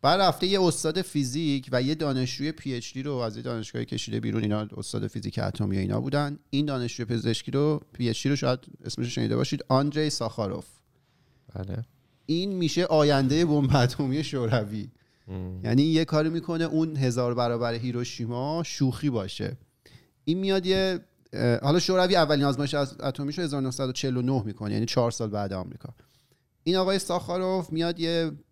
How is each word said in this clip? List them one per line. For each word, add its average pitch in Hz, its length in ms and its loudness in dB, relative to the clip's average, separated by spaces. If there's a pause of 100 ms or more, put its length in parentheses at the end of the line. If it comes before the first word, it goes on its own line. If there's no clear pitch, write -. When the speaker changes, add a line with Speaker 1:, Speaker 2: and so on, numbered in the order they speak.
Speaker 1:
بعد 165 180 6
رفته 180 260 4
یه 190 160 4
استاد 165 400 2
فیزیک 139 720 -2
و 127 100 2
یه 143 120 0
دانشجوی 143 580 -2
پی 139 220 -8
اچ 113 180 -8
دی 131 100 -8
رو 143 120 -6
از 113 220 -4
یه 113 60 -10
دانشگاهی 117 420 -6
کشیده 113 360 -4
بیرون، 110 220 -2
اینا 107 340 0
استاد 104 300 -4
فیزیک 104 360 -6
اتمی 101 340 0
و 98 40 0
اینا 101 200 0
بودن. 143 380 -2 (120)
این 143 160 2
دانشجوی 123 400 -4
پزشکی 117 440 -2
رو، 147 300 2 (120)
پی 123 160 -2
اچ 107 140 -2
دی 135 60 2
رو 143 80 4
شاید 127 220 0 (260)
اسمش - 200 -4
رو 120 60 -4
شنیده 113 260 0
باشید، 135 320 0
آندری 143 420 2
ساخاروف. 113 560 -4 (880)
Speaker 2:
بله. 95 300 -8 (420)
Speaker 1:
این 180 260 -2
می‌شه 175 320 2
آینده 147 600 4
بمب 147 320 4
اتمی 131 480 2
شوروی. 110 640 -2 (400)
Speaker 2:
مم. 92 360 -8
Speaker 1:
یعنی 120 180 6
یه 160 220 4
کاری 156 240 2
می‌کنه 165 360 -2
اون 160 320 0
هزار 123 380 0
برابر 120 400 0
هیروشیما 123 920 -4
شوخی 135 440 0
باشه. 101 460 -4 (680)
این 170 140 0
میاد 190 280 0
یه، 190 340 2 (320)
اه، 117 280 2
حالا 147 180 4
شوروی 185 380 4
اولین 147 280 4
آزمایش 139 300 0
از 139 260 -2
اتمیش 139 380 -4
رو 175 60 -2
هزار 139 180 -2
نهصد 131 260 -2
و 127 40 -4
چهل 127 240 -2
و 127 60 0
نه 131 200 2
می‌کنه، 104 320 -4
یعنی 107 120 0
چهار 117 240 2
سال 110 200 -4
بعد 101 220 -4
آمریکا. - 420 -10 (680)
این 180 120 2
آقای 190 220 2
ساخاروف 185 760 -2
میاد 170 280 -2
یه 165 320 0 (200)